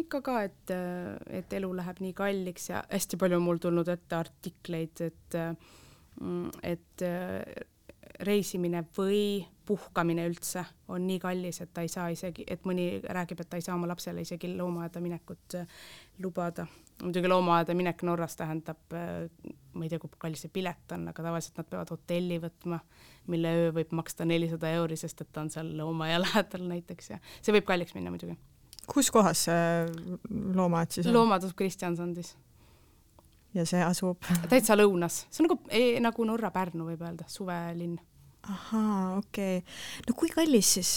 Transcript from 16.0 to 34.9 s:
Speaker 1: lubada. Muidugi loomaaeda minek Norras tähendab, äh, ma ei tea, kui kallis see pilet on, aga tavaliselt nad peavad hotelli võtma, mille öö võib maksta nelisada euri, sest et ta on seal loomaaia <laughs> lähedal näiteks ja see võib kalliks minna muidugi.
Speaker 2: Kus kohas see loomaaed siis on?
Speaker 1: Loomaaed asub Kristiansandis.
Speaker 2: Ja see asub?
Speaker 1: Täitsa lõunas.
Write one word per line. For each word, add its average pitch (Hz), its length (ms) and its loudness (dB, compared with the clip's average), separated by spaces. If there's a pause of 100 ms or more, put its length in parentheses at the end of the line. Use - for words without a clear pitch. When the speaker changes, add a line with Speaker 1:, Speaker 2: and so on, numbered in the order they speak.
Speaker 1:
lubada. 175 480 -4 (360)
Muidugi 180 260 2
loomaaeda 175 460 6
minek 180 280 2
Norras 170 340 0
tähendab, 160 440 -6 (120)
äh, 170 360 -6 (460)
ma - 100 -4
ei 160 40 -4
tea, 160 120 -4
kui 160 180 -12
kallis 160 220 -6
see 160 100 -12
pilet 180 460 -6
on, 170 120 -6
aga 165 140 -10
tavaliselt 165 380 -4
nad - 100 -10
peavad 175 200 -6
hotelli 175 500 -2
võtma, 170 400 -6 (460)
mille 165 280 2
öö 170 180 4
võib 160 200 -2
maksta 165 320 -4
nelisada 165 480 2
euri, 165 240 0
sest - 240 -10
et 156 100 -12
ta 151 140 -6
on 156 60 -6
seal 160 260 -8
loomaaia 160 460 0
<laughs> 190 40 2
lähedal 185 400 2
näiteks 175 440 -6
ja - 100 -10 (220)
see 208 120 4
võib 202 140 6
kalliks 175 260 0
minna 180 160 -6
muidugi. 175 240 -8 (520)
Speaker 2:
Kus - 260 2
kohas 190 320 6
see 170 420 2 (680)
loomaaed 175 360 2
siis 175 160 0
on? 233 60 6
Speaker 1:
Loomaaed 226 320 6
asub 185 120 -6
Kristiansandis. 175 800 -4 (1200)
Speaker 2:
Ja 170 120 2
see 180 160 2
asub? 180 420 0 (220)
Speaker 1:
Täitsa 233 300 8
lõunas. 190 520 4